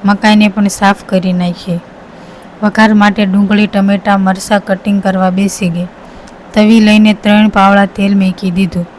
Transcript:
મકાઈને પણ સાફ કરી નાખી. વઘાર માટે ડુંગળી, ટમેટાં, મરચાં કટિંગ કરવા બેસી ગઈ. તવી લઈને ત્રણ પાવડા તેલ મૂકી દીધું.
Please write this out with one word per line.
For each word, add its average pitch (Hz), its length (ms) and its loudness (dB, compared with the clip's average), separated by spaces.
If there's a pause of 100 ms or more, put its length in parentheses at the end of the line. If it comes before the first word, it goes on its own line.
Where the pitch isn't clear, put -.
મકાઈને 208 440 2
પણ 202 200 -2
સાફ 202 360 -2
કરી 185 280 -2
નાખી. 175 480 -4 (800)
વઘાર 214 320 0
માટે 208 320 2
ડુંગળી, 202 400 0
ટમેટાં, 196 540 -2
મરચાં 190 400 -2
કટિંગ 196 420 -4
કરવા 185 280 0
બેસી 190 380 -4
ગઈ. 175 180 -6 (680)
તવી 220 260 4
લઈને 214 340 4
ત્રણ 214 340 2
પાવડા 202 380 2
તેલ 196 300 -4
મૂકી 190 340 -2
દીધું. 175 360 -4 (120)